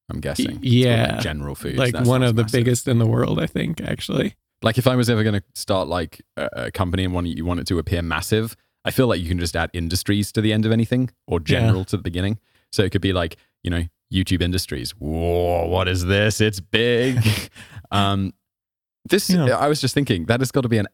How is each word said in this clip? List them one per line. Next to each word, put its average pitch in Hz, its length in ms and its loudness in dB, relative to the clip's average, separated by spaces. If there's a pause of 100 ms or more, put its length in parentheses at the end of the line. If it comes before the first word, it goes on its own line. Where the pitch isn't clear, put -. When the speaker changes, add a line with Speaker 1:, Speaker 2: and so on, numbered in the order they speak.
Speaker 1:
I'm 78 100 -8
guessing. - 280 -4
Speaker 2:
Y-, - 160 -8
Speaker 1:
It's 123 220 4
got, 123 40 4 (100)
like, 120 120 0
Speaker 2:
yeah. 113 80 -4
Speaker 1:
General 147 340 -6
Foods, 127 240 -8
Speaker 2:
Like, 123 160 0
Speaker 1:
that 123 140 0
Speaker 2:
one 127 140 4
Speaker 1:
sounds 123 100 2
Speaker 2:
of 110 60 0
the 117 60 4
Speaker 1:
massive. 117 160 0
Speaker 2:
biggest 120 280 0
in 123 100 4
the 113 80 4
world, 117 340 2
I - 60 0
think, - 360 -4
actually. - 520 -4 (280)
Speaker 1:
Like, 113 160 0
if 123 100 2
I 127 80 4
was 120 140 4
ever 110 160 2
gonna 104 160 2 (140)
start, 92 340 -2
like, 82 320 -4 (160)
a, 71 160 -4
a 60 180 -6
company 92 320 0
and 92 100 -2
want, 87 140 -2
you 80 160 -6
want 87 160 -2
it - 80 -8
to 87 120 0
appear 85 220 -2
massive, 85 540 -2 (300)
I 90 60 0
feel 131 160 2
like 95 140 0
you 87 60 -4
can 87 100 0
just 85 200 -2
add 82 160 -2
industries 98 580 -2
to 113 100 0
the 107 120 2
end 107 120 2
of 110 60 2
anything, 120 380 0 (180)
or 87 120 -2
Speaker 2:
Yeah. 87 200 0
Speaker 1:
general 107 240 2
to - 140 -4
the - 60 -8
beginning. 95 360 -2 (320)
So - 120 0
it 95 100 0
could 95 80 0
be 95 100 2
like, 87 240 -2 (280)
you 87 60 -2
know, 85 140 0 (300)
YouTube 92 280 0
Industries. 90 500 -2
Whoa, 85 760 0
what 92 220 0
is 92 160 0
this? 101 340 2
It's 107 220 2
big. 120 640 2
Speaker 2:
<laughs> - 680 -4
Speaker 1:
Um, 98 420 0 (760)
this, 202 200 2
Speaker 2:
Yeah. 143 280 4
Speaker 1:
I 123 100 2
was 147 140 0
just 131 120 0
thinking, 110 340 0
that 117 120 2
has 131 120 -2
gotta 127 180 0
be 113 80 4
an 101 160 0